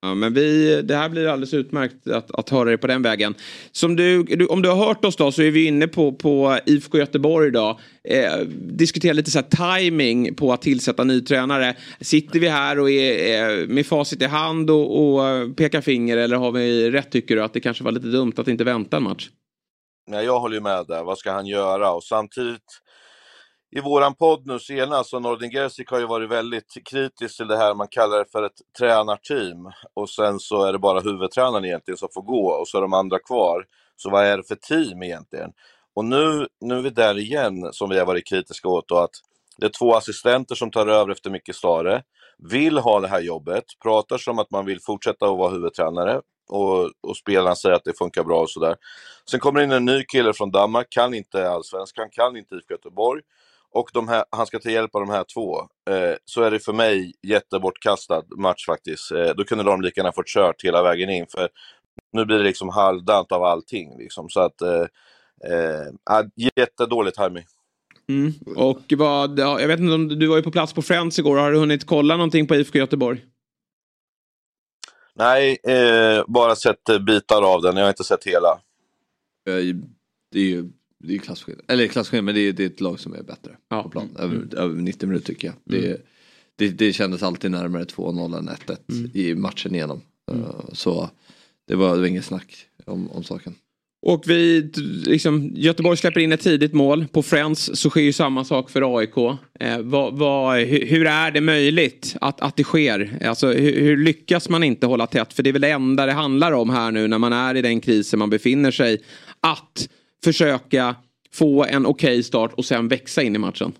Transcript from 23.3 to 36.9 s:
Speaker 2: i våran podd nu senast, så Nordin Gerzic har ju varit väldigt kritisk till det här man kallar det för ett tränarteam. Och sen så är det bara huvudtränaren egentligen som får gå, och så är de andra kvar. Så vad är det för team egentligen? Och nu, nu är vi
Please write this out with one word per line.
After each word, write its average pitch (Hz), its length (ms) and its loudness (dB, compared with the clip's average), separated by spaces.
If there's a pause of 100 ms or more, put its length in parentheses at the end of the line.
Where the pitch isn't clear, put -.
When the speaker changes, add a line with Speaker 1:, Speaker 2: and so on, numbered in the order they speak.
Speaker 2:
i 139 40 -6
våran 143 360 2
podd 156 320 2
nu 127 120 -6
senast, 135 500 -4
så 127 100 -8
Nordin 120 320 -6
Gerzic 131 380 -6
har 127 100 -2
ju 120 60 -2
varit 113 260 -6
väldigt 117 420 -6 (180)
kritisk 131 460 -8
till 113 100 -10
det 107 100 0
här 107 180 2
man 104 160 -6
kallar 107 260 2
det 104 140 0
för 107 140 -4
ett - 160 -10 (160)
tränarteam. 107 920 -2 (220)
Och 104 160 -8
sen 104 300 -2
så 101 260 -2
är 98 80 0
det 98 60 -2
bara 95 200 2
huvudtränaren 101 680 -2
egentligen 90 320 -8
som 95 160 -10
får 95 80 -12
gå, 104 260 -2
och 82 200 -2
så - 100 -4
är 98 40 0
de 95 120 -2
andra 95 260 0
kvar. 92 460 0 (300)
Så - 140 -10
vad 101 160 4
är 101 120 2
det 95 60 -8
för 110 120 -8
team 117 480 -4
egentligen? 85 460 -12 (460)
Och 107 100 -4
nu, 147 420 0 (140)
nu 120 160 -4
är 127 40 -4
vi 135 80 -4